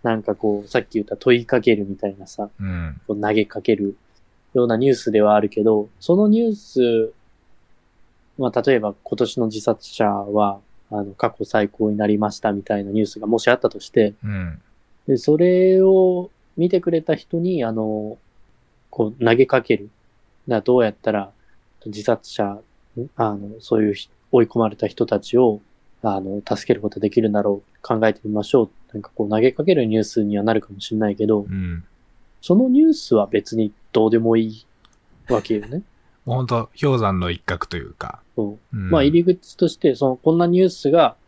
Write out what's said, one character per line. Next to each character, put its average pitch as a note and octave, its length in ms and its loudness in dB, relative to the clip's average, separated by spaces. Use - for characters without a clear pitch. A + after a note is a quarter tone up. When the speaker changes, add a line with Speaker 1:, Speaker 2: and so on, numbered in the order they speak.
Speaker 1:
な A2+ 160 0
ん G#2+ 60 -8
か G#2+ 120 -4
こ G#2 300 -4
う、 - 20 -20
さ B2 120 -2
っ - 40 -4
き - 100 -20
言 G#2+ 100 -2
っ - 20 -6
た G2+ 100 -8
問 A#2+ 240 2
い A#2 60 -8
か B2 160 0
け A#2+ 140 4
る G2+ 120 -4
み G2 80 -8
た G2+ 140 -6
い G2 80 -10
な G2+ 100 -20
さ、 G2+ 220 -10
Speaker 2:
う G2+ 40 -10
ん。 E2+ 440 -8
Speaker 1:
こ G#2+ 60 -6
う G#2 80 -6
投 G#2+ 100 -2
げ G#2+ 140 2
か - 160 -12
け A#2 120 2
る G2+ 220 -2
よ B2 120 2
う - 20 -2
な A#2 80 0
ニ B2+ 120 2
ュ C3+ 40 4
ー B2 40 4
ス - 160 -6
で G#2+ 100 4
は G#2+ 140 4
あ G#2+ 40 6
る G#2+ 80 0
け G#2 160 -4
ど、 G#2+ 240 2
そ F3 160 2
の G#3+ 100 4
ニ A3 140 4
ュ A#3 80 0
ー G#3 60 -2
ス、 A#2 580 0
ま - 160 -2
あ、 A#2+ 80 2
例 C3+ 120 4
え A#2+ 60 4
ば G#2 220 -4
今 - 160 -8
年 A#2+ 200 -2
の A#2 80 0
自 G#2+ 160 -6
殺 - 320 -2
者 A2+ 120 0
は、 G2+ 540 -2
あ A2 120 -10
の、 G2+ 100 -10
過 - 240 -2
去 G#2 80 -6
最 G#2 240 0
高 G#2+ 200 -2
に G#2 60 -2
な G#2+ 100 -2
り G#2 120 2
ま G#2 140 -2
し - 100 -16
た G#2+ 100 0
み G2+ 120 -6
た G#2 140 -4
い G2 60 -6
な G2+ 80 -10
ニ G#2+ 100 0
ュ - 20 2
ー - 20 0
ス G#2+ 140 -12
が G#2+ 80 -4
も A2+ 120 2
し - 80 0
あ A#2+ 60 6
っ B2 60 2
た - 100 0
と G#2 100 -8
し - 100 -18
て、 G#2 240 2
Speaker 2:
う G#2+ 40 -6
ん。 F#2 340 -6
Speaker 1:
で、 C3 100 2
そ D3+ 200 2
れ F#3 440 4
を F#3 480 4
見 E3+ 120 0
て F3+ 120 2
く E3+ 100 -2
れ D#3+ 100 0
た D#3+ 140 -2
人 - 220 -8
に、 E3+ 260 -2
あ A2+ 80 -2
の、 G#2+ 460 -4
こ A2 280 -4
う、 A#2 80 -4
投 A#2 100 4
げ C3 100 6
か B2+ 160 2
け A2+ 160 -2
る。 G2+ 120 -12
だ A#2+ 60 0
か G#2+ 40 0
ら - 20 -4
ど B2 160 2
う A#2+ 60 4
や A2 60 2
っ G#2 40 -8
た - 200 -4
ら、 G2+ 180 -4
自 G#2 180 -12
殺 - 260 -4
者、 G2+ 300 -4
あ G#2+ 200 -2
の、 G#2 260 -14
そ A2+ 180 0
う G#2+ 40 2
い G#2 80 2
う - 20 -2
ひ-、 - 160 -12
追 B2 100 6
い - 40 4
込 - 120 -4
ま A2 100 0
れ G#2 60 -10
た A#2 120 -4
人 - 180 -4
た G#2 160 -2
ち - 160 -2
を、 A2+ 240 2
あ G2 160 -2
の、 G2 260 -8
助 - 220 -6
け - 60 2
る G#2 80 -2
こ G#2 80 -6
と - 100 -12
で G2+ 100 -2
き A#2 120 0
る A2 80 0
ん - 20 -2
だ G#2 100 0
ろ G2+ 240 -2
う、 - 160 -20
考 A2+ 240 -2
え G#2+ 80 2
て - 120 -10
み G#2+ 80 -6
ま G#2 100 -2
し - 100 -4
ょ B2 100 4
う。 G2+ 60 -4
な G#2+ 60 -10
ん - 20 -12
か - 140 -18
こ G#2+ 100 -4
う、 G2+ 40 -8
投 G#2+ 100 0
げ B2 120 4
か D3+ 120 -8
け F#3 100 2
る C3+ 140 2
ニ A2 100 0
ュ A2 40 2
ー - 20 0
ス G#2+ 200 -2
に G#2 140 -2
は G2+ 60 -2
な A2+ 100 0
る A2 80 0
か - 100 -20
も G2+ 80 -16
し - 140 -10
れ A2 60 -4
な G#2+ 100 0
い G2+ 60 -4
け G#2+ 100 -4
ど、 G#2 160 0
Speaker 2:
う - 40 -10
ん。 F2+ 380 -8
Speaker 1:
そ - 140 0
の B3+ 140 2
ニ C4+ 120 4
ュ D#4+ 80 6
ー D#4 40 2
ス - 220 -2
は G#2 100 4
別 A2 300 -4
に G#2+ 160 -2
ど A2 160 4
う - 20 2
で A#2 80 4
も A2+ 180 2
い A2+ 80 0
い A2 200 -12
わ G#2+ 80 2
け A2+ 140 -4
よ G#2 100 -6
ね。 C#3+ 160 -8
Speaker 2:
<laughs> - 220 -20
も B2 100 -4
う - 20 -2
ほ C3 60 -2
ん A#2+ 40 -6
と、 A#2 220 -2
氷 C3+ 200 2
山 G2 200 0
の F2+ 120 -2
一 F2 80 -6
角 - 260 -6
と F2 120 -10
い E2 40 -8
う - 120 -16
か。 - 280 -14
Speaker 1:
そ G#2+ 220 -6
う。 A2+ 40 -6
Speaker 2:
う - 20 -4
ん。 F#2 120 -4
Speaker 1:
ま E3 80 4
あ、 C3+ 40 4
入 E3 200 4
り - 20 2
口 - 320 -2
と E3+ 100 2
し - 80 -4
て、 C#3 200 2
そ C3+ 140 0
の、 B2+ 80 -2
こ D#3+ 160 2
ん E3+ 40 2
な F3 80 4
ニ F3+ 160 2
ュ F#3+ 40 6
ー F3 40 2
ス C#3+ 220 -2
が D#3 240 4